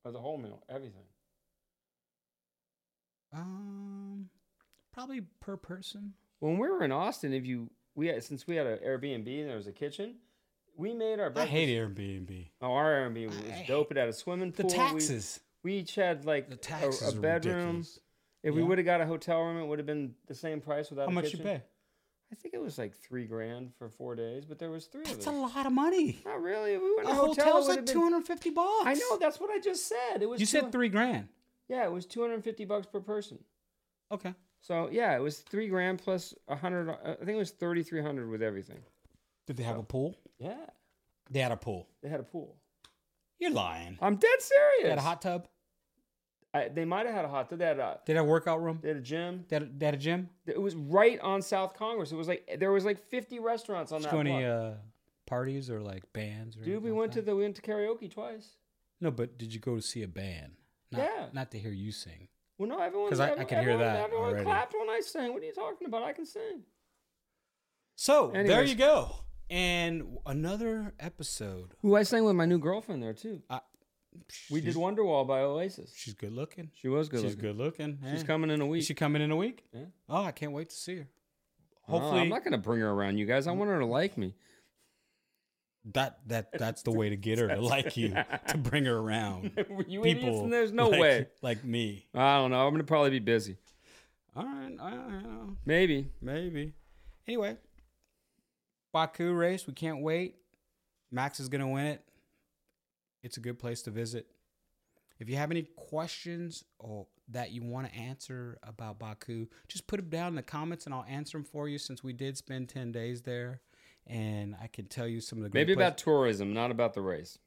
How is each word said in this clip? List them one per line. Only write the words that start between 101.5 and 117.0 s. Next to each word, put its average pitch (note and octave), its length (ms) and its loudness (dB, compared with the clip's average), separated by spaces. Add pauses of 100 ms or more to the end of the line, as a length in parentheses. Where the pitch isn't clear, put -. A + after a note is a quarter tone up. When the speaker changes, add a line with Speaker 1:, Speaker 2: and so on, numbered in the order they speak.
Speaker 2:
win C#3 160 0
it. D3 180 -4 (1200)
It's A#2+ 140 -14
a A#2 40 -12
good A#2+ 180 -6
place A#2+ 240 -6
to A2 80 -8
visit. A2+ 360 -6 (920)
If A2+ 100 -10
you C3+ 80 -2
have D3+ 140 -2
any E3 120 0 (120)
questions E3+ 880 -8 (140)
or G#2+ 280 -12 (220)
that A#2+ 220 -8
you A#2 120 -10
wanna B2 260 -6
answer B2 720 -12
about A2 380 -14
Baku, A2+ 480 -10 (220)
just - 180 -12
put G#3 140 -4
'em E3+ 80 -12
down E3 200 -4
in E3+ 60 -6
the C#3 80 -6
comments D#3+ 420 -6
and C#3+ 80 -10
I'll B2+ 120 -8
answer C#3+ 320 -8
'em D3 80 -8
for D3 240 -6
you, C#3+ 80 -6
since C3+ 260 -10
we C3 80 -6
did C3+ 260 -6
spend C3 300 -8
ten B2 240 -6
days A#2+ 300 -4
there. B2 400 -8 (480)
And G#2+ 520 -4
I A#2 60 -10
can G#2+ 200 -12
tell A#2+ 200 -6
you A#2 120 -4
some A2+ 200 -8
of G#2+ 40 -4
the G#2 60 -6
great C#3 180 4
Speaker 1:
Maybe F#3+ 80 6
Speaker 2:
pla- F#3 120 8
Speaker 1:
about - 100 0
tourism, A2+ 560 4
not A#2 180 2
about A#2 220 2
the G2+ 80 -4